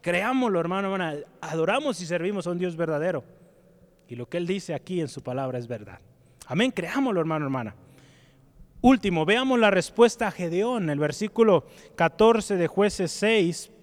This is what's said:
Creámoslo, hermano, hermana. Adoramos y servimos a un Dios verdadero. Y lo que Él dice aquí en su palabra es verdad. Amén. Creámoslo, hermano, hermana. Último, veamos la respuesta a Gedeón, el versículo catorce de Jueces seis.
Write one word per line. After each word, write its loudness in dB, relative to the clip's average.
Creámoslo, 0
hermano, -2
hermana. -4
Adoramos -2
y -10
servimos -4
a -4
un -4
Dios -4
verdadero. -2
Y -12
lo -10
que -8
Él -4
dice -6
aquí -6
en -4
su -12
palabra -4
es -8
verdad. -12
Amén. 0
Creámoslo, -2
hermano, -2
hermana. -4
Último, 4
veamos 2
la 6
respuesta 4
a -4
Gedeón, -2
el -2
versículo 2
catorce 2
de 2
Jueces 0
seis. 0